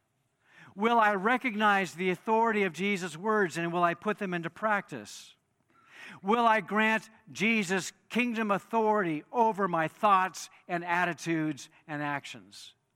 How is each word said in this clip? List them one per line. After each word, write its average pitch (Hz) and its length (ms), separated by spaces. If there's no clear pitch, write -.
Will 226 220
I 208 160
recognize 202 800
the 185 160
authority 220 540
of 175 80
Jesus' 180 440
words 196 400
and 170 160
will 175 100
I 170 120
put 208 240
them 190 160
into 165 160
practice? 190 840
Will 226 240
I 220 140
grant 214 480
Jesus 190 600
kingdom 226 400
authority 202 800
over 220 340
my 165 220
thoughts 185 640
and 175 160
attitudes 165 840
and 147 140
actions? 135 720